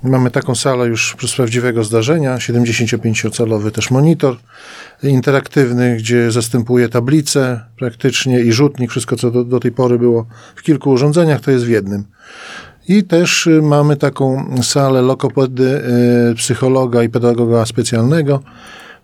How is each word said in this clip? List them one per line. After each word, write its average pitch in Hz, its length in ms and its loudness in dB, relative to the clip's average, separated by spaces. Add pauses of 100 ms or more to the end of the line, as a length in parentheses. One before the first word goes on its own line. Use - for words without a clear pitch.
Mamy 127 280 2
taką 127 240 -4
salę 123 320 -2
już 113 300 -4 (100)
z - 80 -6
prawdziwego 120 500 -2
zdarzenia, 127 560 0
siedemdziesięciopięciocalowy 113 1300 -2
też - 200 -6
monitor 135 460 2 (680)
interaktywny, 127 920 0
gdzie 117 340 0
zastępuje 120 580 0
tablicę 127 720 0 (180)
praktycznie 123 640 -2
i 117 120 2
rzutnik, 127 380 0
wszystko, 120 260 -6
co 120 140 -2
do, 123 140 0
do 123 160 -2
tej 120 120 -2
pory 120 260 2
było 117 280 2 (300)
w - 60 -20
kilku 143 280 0
urządzeniach, 147 500 2
to 139 100 -2
jest 123 140 2
w 120 40 -2
jednym. 101 360 -2 (840)
I 196 160 4
też, 175 420 0
y, 156 160 4
mamy 147 340 2
taką 135 680 -2
salę 135 400 2
logopedy, 131 800 0 (500)
y, - 20 -2
psychologa 127 680 0
i 117 60 0
pedagoga 117 580 0
specjalnego. 131 760 0 (600)